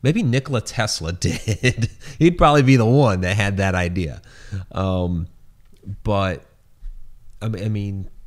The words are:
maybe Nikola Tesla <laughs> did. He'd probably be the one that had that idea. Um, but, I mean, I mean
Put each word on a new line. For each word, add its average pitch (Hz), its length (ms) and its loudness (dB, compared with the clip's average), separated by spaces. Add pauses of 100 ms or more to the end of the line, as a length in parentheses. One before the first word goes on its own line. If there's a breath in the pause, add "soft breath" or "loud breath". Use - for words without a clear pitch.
maybe 165 220 2
Nikola 127 360 0
Tesla 90 520 -4
<laughs> 90 80 -6
did. 110 680 0 (300 loud breath)
He'd 170 180 4
probably 151 280 6
be 131 100 8
the 117 100 6
one 117 360 4
that 90 160 0
had 101 220 0
that 95 180 2
idea. 87 460 -2 (500 loud breath)
Um, 90 560 -2 (760)
but, 98 420 -2 (960)
I 117 80 -8
mean, 104 160 -6
I 110 40 -2
mean 101 420 -6 (160)